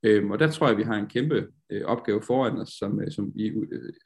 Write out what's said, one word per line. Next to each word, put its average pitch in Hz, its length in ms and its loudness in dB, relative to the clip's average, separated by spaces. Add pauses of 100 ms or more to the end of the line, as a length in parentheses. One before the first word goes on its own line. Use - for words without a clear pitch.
Øhm, 104 260 6
og 104 80 -2
der 156 120 6
tror 151 180 2
jeg, 110 80 4
vi 107 60 0
har 113 120 0
en 104 140 -2
kæmpe, 135 400 0 (240)
øh, 101 120 -4
opgave 107 380 0
foran 123 360 0
os, - 100 -8
som, 104 320 -4
øh, - 100 -6
som 104 260 -6
i, 107 100 -2
øh, - 460 -6 (140)